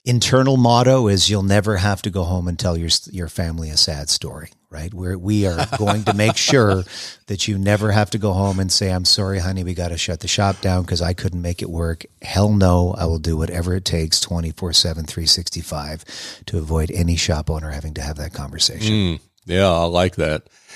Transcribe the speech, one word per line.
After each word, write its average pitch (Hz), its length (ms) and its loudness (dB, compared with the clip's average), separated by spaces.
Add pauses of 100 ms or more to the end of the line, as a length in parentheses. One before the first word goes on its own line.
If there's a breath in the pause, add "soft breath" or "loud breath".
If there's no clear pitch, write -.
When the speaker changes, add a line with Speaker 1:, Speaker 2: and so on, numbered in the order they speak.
Speaker 1:
internal 131 540 4
motto 123 520 6
is, 98 200 4
"You'll 101 140 0
never 101 340 2
have 98 260 0
to - 60 -2
go 92 140 -2
home 87 240 -2
and 85 100 -2
tell 87 180 0
your, 82 140 -2 (220)
your 90 160 -6
family 82 420 -6
a 76 80 -4
sad 71 320 0
story," 78 400 -6 (220)
right? 80 220 -10
We're, 92 240 -6
we 101 280 2
are 85 220 0 (100)
going 104 280 0
to 101 100 2
make 107 220 2
sure 101 480 4 (200)
Speaker 2:
<laughs> - 220 -18
Speaker 1:
that 98 200 -4
you 104 120 0
never 104 320 2
have 104 200 2
to 113 60 -4
go 101 140 0
home 95 280 0
and 95 120 -2
say, 98 200 0
"I'm 92 140 -2
sorry, 98 340 0
honey, 92 260 -4
we 90 100 -4
gotta 85 220 -4
shut 82 240 -6
the 85 80 -10
shop 98 320 0
down 90 240 0
'cause 87 180 -2
I 90 100 0
couldn't 87 280 -4
make 85 200 -4
it - 80 -8
work." 82 360 -4 (160)
Hell 104 320 2
no, 90 440 4
I 92 80 -2
will 82 140 0
do 80 180 -2
whatever 85 380 -2
it 95 100 -4
takes, 80 360 -2
twenty-four 85 520 -4
seven, 80 320 0
three 80 220 -8
sixty-five, 80 800 -4 (420 loud breath)
to 95 100 -2
avoid 80 320 0
any 85 280 0
shop 76 320 -2
owner 78 220 -4
having 76 240 -8
to 73 60 -8
have 76 160 -8
that 76 160 -10
conversation. 78 600 -2
Speaker 2:
Mm, 92 260 0 (260)
yeah, 95 240 4
I 85 140 2
like 87 320 2
that. 78 320 -2 (280 loud breath)